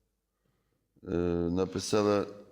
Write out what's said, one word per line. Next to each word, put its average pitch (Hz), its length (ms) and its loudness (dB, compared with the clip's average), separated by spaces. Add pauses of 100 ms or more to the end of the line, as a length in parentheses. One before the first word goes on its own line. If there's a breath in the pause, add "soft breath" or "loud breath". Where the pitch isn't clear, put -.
(1080)
е, 90 100 -2 (340)
написала 101 760 2 (240)